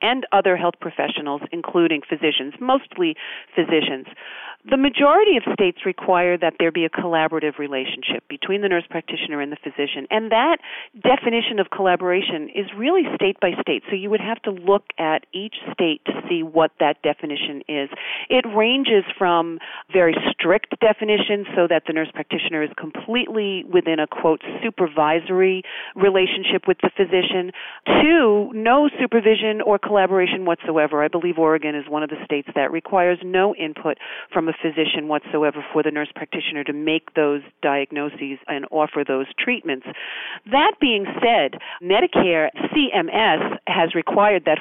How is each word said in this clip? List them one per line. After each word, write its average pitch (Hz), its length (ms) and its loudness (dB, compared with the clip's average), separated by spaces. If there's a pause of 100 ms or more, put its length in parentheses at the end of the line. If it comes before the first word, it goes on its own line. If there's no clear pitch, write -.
and 240 300 -2
other 196 220 4
health 175 280 0
professionals, 147 580 -6 (100)
including 165 560 0
physicians, 147 540 -2
mostly 247 560 -2 (380)
physicians. 147 520 0 (640)
The 277 60 2
majority 285 600 4
of 220 160 -2
states 185 320 0
require 180 500 2
that 165 220 0
there 165 120 2
be 165 140 0
a 160 60 0
collaborative 156 640 -2
relationship 131 720 -6
between 190 320 -4
the 202 80 0
nurse 170 220 0
practitioner 156 500 -6
and 143 100 -6
the 147 60 -10
physician, 143 540 -6
and 220 200 -2
that 269 280 2 (420)
definition 233 580 0
of 185 120 0
collaboration 180 840 0
is 196 120 -4 (100)
really 302 280 2 (100)
state 190 260 -2
by 180 120 2 (100)
state, 139 260 -4
so 202 80 -4
you 196 140 -6
would 208 100 0
have 220 220 -8
to 214 80 -6
look 190 340 2 (140)
at 156 340 -2
each 202 220 -10 (180)
state 160 320 -2
to - 80 -4 (160)
see 170 140 -2
what 160 360 2
that 147 220 2
definition 147 680 -4
is. 143 200 -4 (400)
It 254 160 2 (100)
ranges 233 500 4 (120)
from 170 440 0 (300)
very 170 240 4 (160)
strict - 500 0
definitions 208 640 2 (100)
so 175 100 4
that 165 200 2
the 160 80 -2
nurse 160 180 -2
practitioner 156 500 -4
is 151 140 -2
completely 208 960 -4
within 165 260 2
a, 156 80 0
quote, - 360 0 (200)
supervisory 180 1000 0 (340)
relationship 190 720 2
with 185 140 4
the 190 120 2
physician, 180 580 0 (340)
to 247 640 4
no 240 380 4 (100)
supervision 220 640 2
or 202 140 4
collaboration 190 680 2
whatsoever. 156 580 0
I 156 60 2
believe 170 300 -2
Oregon 156 360 2
is 147 140 -8
one 151 140 -4
of 147 80 -6
the 151 160 -10
states 143 280 -4
that 139 160 0
requires 175 540 0
no 185 300 2
input 156 420 -6 (360)
from 165 160 -2
a 160 120 0
physician 156 460 -2
whatsoever 151 680 -2
for 151 120 2
the 151 80 -2
nurse 151 200 -6
practitioner 151 520 -6
to 151 80 -6
make 156 420 -2
those 147 280 2 (200)
diagnoses 139 760 -4 (100)
and 139 240 -6
offer 151 340 0
those 131 200 -2 (120)
treatments. 165 480 -4 (640)
That 311 300 4
being 214 260 2 (160)
said, 208 380 2 (200)
Medicare, 175 680 2 (260)
C 285 180 2
M 165 160 0
S 180 600 0
has 175 260 2
required 196 520 4
that 156 140 4